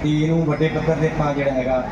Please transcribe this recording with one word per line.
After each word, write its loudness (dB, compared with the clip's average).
ਤੇ 0
ਇਹਨੂੰ 2
ਵੱਡੇ 0
ਪੱਧਰ 0
'ਤੇ 0
ਆਪਾਂ -2
ਜਿਹੜਾ 0
ਹੈਗਾ -2